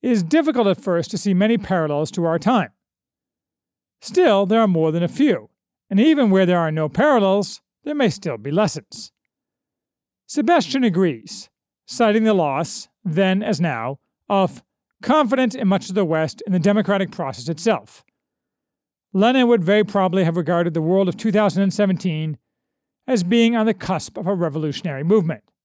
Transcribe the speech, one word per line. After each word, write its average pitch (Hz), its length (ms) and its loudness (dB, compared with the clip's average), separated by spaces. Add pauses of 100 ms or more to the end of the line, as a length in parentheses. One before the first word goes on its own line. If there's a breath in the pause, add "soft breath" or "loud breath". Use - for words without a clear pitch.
It 247 80 -2
is 220 120 2
difficult 247 440 2
at 190 160 0
first 170 300 -2
to 220 40 -8
see 196 160 -2
many 208 240 2
parallels 156 540 -2
to 170 160 -2
our 165 120 0
time. 190 340 0 (1300)
Still, 220 420 2
there 220 160 2
are 220 80 2
more 160 240 0
than 170 100 -2
a 175 60 -2
few, 190 400 0 (400)
and 196 100 0
even 277 300 4
where 190 160 4
there 180 160 2
are 160 100 0
no 156 200 -4
parallels, 208 720 2 (220)
there 294 100 -6
may 262 160 2
still 139 260 -6
be 110 140 -8
lessons. - 600 -4 (1120)
Sebastian 269 580 0
agrees, 160 640 -2 (380)
citing 220 380 2
the 220 100 4
loss, 156 540 -2 (140)
then 190 400 0
as 202 200 -2
now, 131 360 -4 (300)
of 196 340 0 (400)
confidence 254 540 0
in 233 100 -4
much 190 220 0
of 185 80 -6
the 202 80 0
West 156 420 -2
in 202 60 -4
the 185 80 0
democratic 196 500 0
process 135 380 -10
itself. 160 560 -4 (1080)
Lenin 240 360 4
would 226 160 2
very 208 180 2
probably 190 400 0
have 165 140 0
regarded 170 380 0
the 165 60 0
world 185 280 2
of 185 80 -4
two 220 160 -4
thousand 196 320 2
and 190 100 0
seventeen 160 640 -2 (680)
as 226 160 0
being 233 320 2
on 220 100 0
the 226 80 0
cusp - 420 -6
of 170 120 -6
a 202 60 0
revolutionary 151 680 -4
movement. 165 400 0 (220)